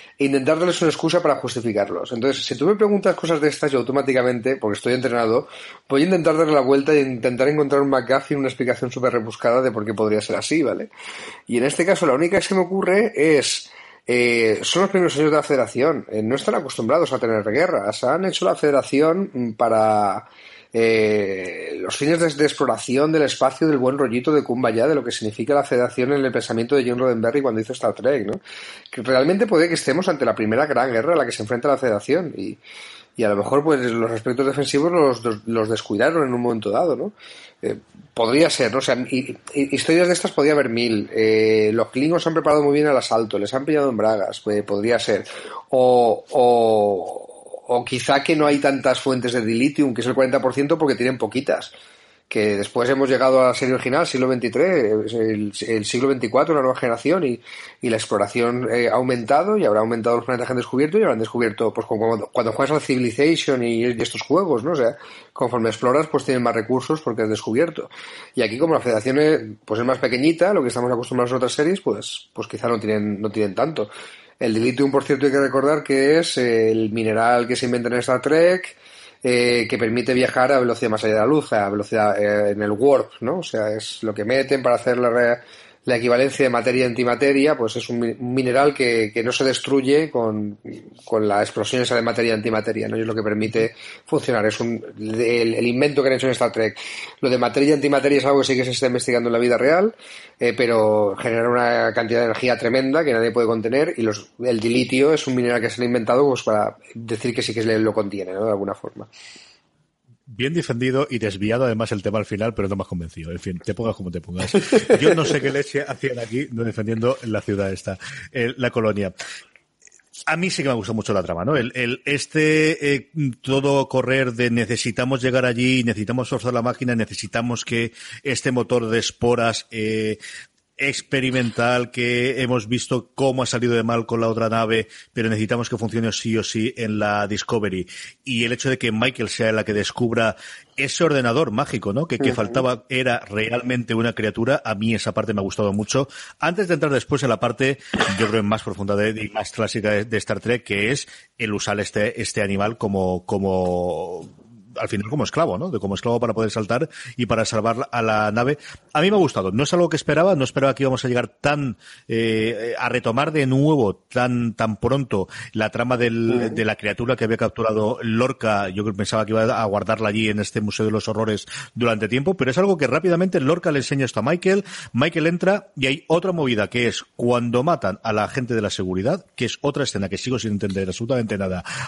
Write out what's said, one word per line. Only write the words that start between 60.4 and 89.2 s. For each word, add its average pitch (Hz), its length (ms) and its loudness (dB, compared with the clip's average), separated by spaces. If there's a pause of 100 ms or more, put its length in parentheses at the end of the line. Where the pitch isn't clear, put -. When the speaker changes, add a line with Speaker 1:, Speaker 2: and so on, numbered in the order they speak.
Speaker 1:
que 131 40 -2
han 127 40 0
descubierto, 143 420 0
y 220 40 4
habrán 131 180 2
descubierto, 113 520 -2
pues, 110 140 -6
como 113 220 0
cuando, 110 240 -2
cuando 113 200 0
juegas 139 200 0
al 151 80 2
Civilization 131 800 0
y, 117 220 0
y 120 180 0
estos - 200 -6
juegos, 147 420 0
¿no? 170 80 -2
O 160 40 -2
sea, 120 200 0 (360)
conforme 117 360 0
exploras, 131 400 0
pues 143 160 -2
tienen 127 180 0
más 117 120 2
recursos 127 460 -2
porque 117 220 -4
has 107 60 0
descubierto. 120 640 -2 (440)
Y 127 80 0
aquí, 113 160 -2
como 160 160 2
la 123 60 2
Federación 120 400 0
es, 151 200 4 (240)
pues, 107 140 -4
es 120 80 0
más 127 120 2
pequeñita, 151 540 2
lo 180 100 2
que 123 60 0
estamos 123 220 -2
acostumbrados 123 420 0
a 131 40 0
otras 123 160 0
series, 175 280 0
pues, - 520 -6
pues 113 160 -10
quizá 113 180 -6
no 117 140 0
tienen, 104 400 -2
no 107 100 -2
tienen 101 240 -2
tanto. 131 340 -2 (480)
El 117 160 -2
dilithium, 123 380 2
por 135 140 2
cierto, 139 220 2
hay 135 60 2
que 139 80 4
recordar 139 440 2
que 139 340 4
es - 180 -2
el 113 540 2
mineral 113 560 2
que 123 80 -2
se 120 120 -4
inventa 120 220 0
en 117 60 -2
Star 123 260 0
Trek, 170 560 2 (460)
eh, 120 460 2
que 123 100 -2
permite 117 340 0
viajar 127 400 2
a 135 80 4
velocidad 117 300 0
más 107 120 -2
allá 107 120 2
de 110 60 4
la 107 60 2
luz, 147 280 2
a 101 160 2
velocidad, 104 520 0
eh, 104 280 2
en 101 100 -2
el 104 100 0
warp, 120 500 2
¿no? 139 180 -4
O 170 40 -8
sea, 107 300 -4
es - 300 -8
lo 107 120 -4
que 104 120 -4
meten 135 360 0
para 123 140 4
hacer 123 220 0
la 123 100 2
re-, 120 300 2 (480)
la 123 120 2
equivalencia 123 460 2
de 127 60 4
materia 123 320 2
y 123 60 2
antimateria, 135 680 2
pues 113 200 -2
es 120 120 -8
un 120 120 -2
mi-, 117 180 -2
un 123 160 -4
mineral 135 400 2
que, 113 400 0
que 117 80 -2